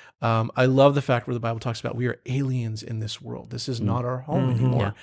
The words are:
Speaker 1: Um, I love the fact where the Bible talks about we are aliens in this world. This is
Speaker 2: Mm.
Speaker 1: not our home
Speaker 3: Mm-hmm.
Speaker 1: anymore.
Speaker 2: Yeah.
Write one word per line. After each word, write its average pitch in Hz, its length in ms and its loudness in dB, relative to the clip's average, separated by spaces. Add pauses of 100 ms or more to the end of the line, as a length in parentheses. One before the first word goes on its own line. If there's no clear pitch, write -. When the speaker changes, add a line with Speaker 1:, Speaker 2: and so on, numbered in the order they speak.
(220)
Speaker 1:
Um, 113 340 2
I 127 100 4
love 135 280 8
the 139 80 0
fact 120 240 0
where 127 80 -4
the 120 60 -4
Bible 113 200 -4
talks 117 200 -6
about 117 160 -6
we 123 100 -2
are 120 180 -4
aliens 127 580 -4
in 110 180 -8
this 110 200 -8
world. 117 300 -12
This 123 180 -8
is 117 120 -4
Speaker 2:
Mm. - 40 -2
Speaker 1:
not 120 200 0
our 127 160 -4
home 131 340 0
Speaker 3:
Mm-hmm. 117 100 2
Speaker 1:
anymore. 123 160 4
Speaker 2:
Yeah. 101 100 0 (120)